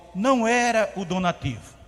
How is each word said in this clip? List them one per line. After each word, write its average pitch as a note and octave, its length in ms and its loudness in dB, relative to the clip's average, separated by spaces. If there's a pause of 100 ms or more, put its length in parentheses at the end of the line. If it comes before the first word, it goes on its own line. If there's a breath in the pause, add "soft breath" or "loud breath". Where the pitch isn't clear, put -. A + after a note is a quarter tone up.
(140)
não A#3 320 2
era A#3 480 2
o G3 100 -4
donativo E3 720 -4 (140)